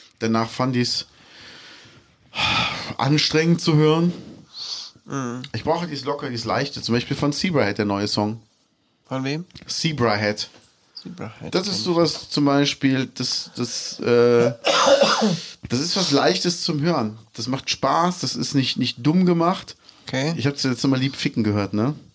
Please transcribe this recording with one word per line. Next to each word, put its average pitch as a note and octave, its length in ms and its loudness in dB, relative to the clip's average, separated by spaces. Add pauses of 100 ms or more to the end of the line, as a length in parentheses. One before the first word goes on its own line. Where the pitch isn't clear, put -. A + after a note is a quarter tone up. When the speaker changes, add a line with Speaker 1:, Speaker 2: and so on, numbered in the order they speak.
(200)
Speaker 1:
Danach A2+ 300 0
fand B2+ 260 -2
ich's - 320 -2 (1900)
anstrengend D#3 640 2
zu D#3+ 140 4
hören. D#3+ 380 6 (920)
Speaker 2:
Mhm. B2+ 360 -6 (120)
Speaker 1:
Ich A#2+ 100 -8
brauche E3+ 240 -2
dieses C3+ 180 -10
Locker, C#3+ 240 -6
dieses A#2 160 -8
Leichte, A2+ 360 -4
zum A#2 120 0
Beispiel A#2+ 240 0
von C#3+ 160 0
Zebrahead, B2 440 0
der A2 80 0
neue G2+ 220 0
Song. G#2+ 340 -2 (680)
Speaker 2:
Von C4 160 -6
wem? D3+ 220 -4 (220)
Speaker 1:
Zebrahead. A2 840 -2 (520)
Speaker 2:
Zebrahead - 520 -12
Speaker 1:
Das F#3+ 100 0
ist G#3 40 -6
Speaker 2:
kenn F#3+ 120 -4
ich - 40 -6
Speaker 1:
sowas E3+ 460 0
zum D3 160 2
Beispiel, C#3 680 2
das, - 400 -6
das, - 440 -6
äh, A#2+ 520 4 (1160)
das A#2 100 0
ist F3 160 -2
was F3 160 0
Leichtes E3+ 520 2
zum D3 180 -2
Hören. B2+ 360 0 (160)
Das A#2 140 -8
macht C3 220 -4
Spaß, E3 500 0
das - 160 -4
ist - 200 -4
nicht, C3 220 2
nicht B2 280 -2
dumm F3 200 4
gemacht. F3 500 0 (320)
Speaker 2:
Okay. C#3 300 -2
Speaker 1:
Ich C#3+ 100 -2
hab's C#3+ 160 -2
jetzt B2+ 240 0
Mal C3 120 4
lieb C3+ 160 0
ficken - 280 -2
gehört, G#2 300 0
ne? A#2 200 0 (220)